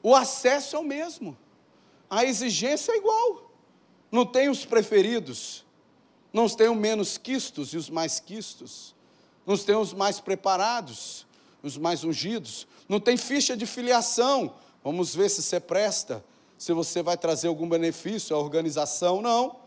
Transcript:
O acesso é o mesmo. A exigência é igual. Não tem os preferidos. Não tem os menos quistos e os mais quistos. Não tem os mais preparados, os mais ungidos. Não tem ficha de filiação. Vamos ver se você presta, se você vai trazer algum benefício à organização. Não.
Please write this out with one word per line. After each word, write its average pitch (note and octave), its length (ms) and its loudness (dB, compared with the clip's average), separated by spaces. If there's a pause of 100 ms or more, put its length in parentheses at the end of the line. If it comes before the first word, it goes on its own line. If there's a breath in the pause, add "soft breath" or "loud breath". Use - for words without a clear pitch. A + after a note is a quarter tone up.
O A#3 100 8
acesso C4+ 600 2
é - 20 0
o D#4+ 60 -4
mesmo. C#4+ 520 -8 (720 soft breath)
A G#3+ 160 2
exigência B3+ 680 -2
é A4+ 40 2
igual. A4 540 0 (580)
Não A#3+ 160 2
tem C4 240 4
os - 160 -2
preferidos. G#3 1000 2 (680)
Não A3+ 160 4
tem A3+ 200 6
os A#3 80 2
menos G#3+ 420 0
quistos G3+ 560 -6
e - 20 -6
os C#3+ 140 -8
mais E3 300 -4
quistos. - 760 -14 (520 soft breath)
Não G3 100 2
tem G3+ 180 2
os G#3 180 0
mais G3 280 -2
preparados, F#3+ 1040 -2 (360 soft breath)
os C#3 140 -10
mais E3 280 -2
ungidos. E3 640 -6 (220 loud breath)
Não G3+ 120 0
tem A#3+ 160 2
ficha B3+ 400 -2
de G#3+ 100 -6
filiação. A#3+ 880 0 (280 loud breath)
Vamos E3+ 320 -2
ver F#3+ 140 2
se F3 140 -2
você - 160 -2
presta, F3 680 -2 (320 soft breath)
se - 160 -4
você E3 300 0
vai E3+ 140 0
trazer E3 320 0
algum E3 200 -2
benefício E3 680 -2
à - 20 2
organização. D#3 840 0
Não. A#3+ 360 0 (100)